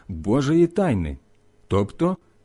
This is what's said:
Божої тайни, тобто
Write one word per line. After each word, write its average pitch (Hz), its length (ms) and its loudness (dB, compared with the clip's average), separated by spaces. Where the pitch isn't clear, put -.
Божої 135 600 2
тайни, 107 500 -2
тобто 156 500 -2